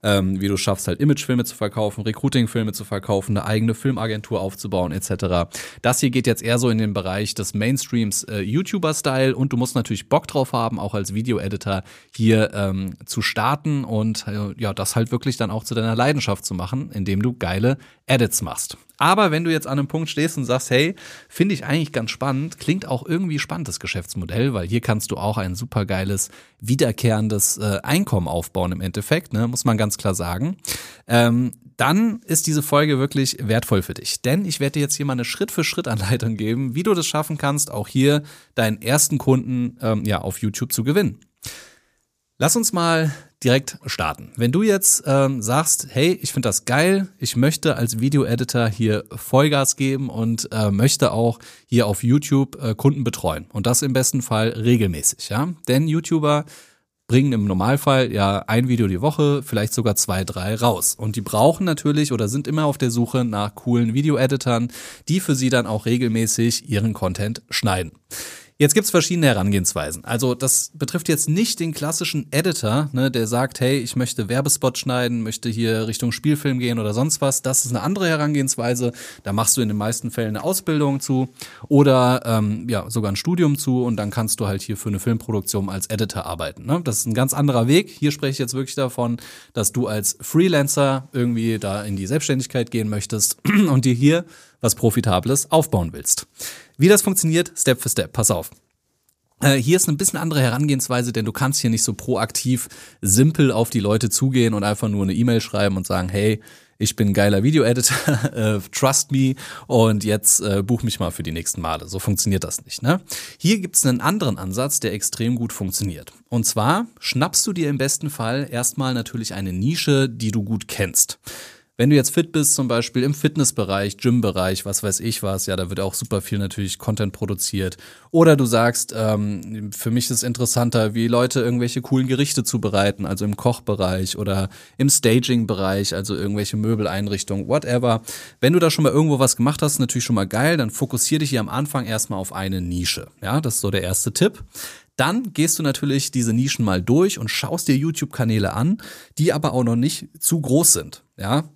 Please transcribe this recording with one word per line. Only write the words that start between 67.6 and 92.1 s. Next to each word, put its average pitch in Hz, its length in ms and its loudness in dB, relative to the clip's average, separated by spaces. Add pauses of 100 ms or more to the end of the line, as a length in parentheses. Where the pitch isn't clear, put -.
Jetzt 147 160 4
gibt's 208 160 2
verschiedene 170 360 2
Herangehensweisen. 92 800 0
Also 120 300 -2
das - 400 -2
betrifft 160 340 -6
jetzt 147 180 0
nicht 185 320 0
den 165 140 -2
klassischen 156 580 -4
Editor, 147 640 0
ne, 131 160 2
der 120 160 0
sagt, 120 340 -2
hey, 135 200 2
ich 120 160 -6
möchte 120 340 -4
Werbespot 131 480 0
schneiden, 120 460 -2
möchte 110 260 -6
hier 110 380 0
Richtung 113 240 -2
Spielfilm 143 480 0
gehen 120 180 -2
oder 107 160 -2
sonst 135 260 0
was. 135 220 0
Das 131 240 0
ist 120 60 -4
eine 117 100 0
andere 185 260 0
Herangehensweise. 135 840 0 (320)
Da 98 100 -4
machst 110 240 2
du 127 40 0
in 110 80 2
den 104 80 -2
meisten 110 340 -4
Fällen 107 260 -4
eine - 60 -8
Ausbildung 151 560 0
zu 131 300 -2 (380)
oder, 131 580 6
ähm, 110 440 0
ja, 107 220 -2
sogar 107 200 -2
ein 98 40 0
Studium 165 420 2
zu 127 260 0
und 117 140 0
dann 104 140 -2
kannst 110 280 -2
du 110 60 -2
halt 95 160 -2
hier 104 160 -6
für - 120 -6
eine 98 100 -2
Filmproduktion 107 720 -2
als 92 180 -6
Editor 104 400 -4
arbeiten, 82 380 -8
ne? 147 180 0
Das 120 160 -2
ist - 80 -4
ein 113 80 0
ganz 131 180 0
anderer 127 340 2
Weg. 180 220 4
Hier 147 220 -2
spreche 147 200 -4
ich 135 80 -8
jetzt 120 140 -4
wirklich 127 220 -6
davon, 120 420 -2 (360)
dass 113 180 0
du 123 160 0
als 107 340 -2
Freelancer 143 920 2
irgendwie 117 460 0
da 104 260 -4
in 104 120 -4
die 95 100 -4
Selbstständigkeit 127 640 -2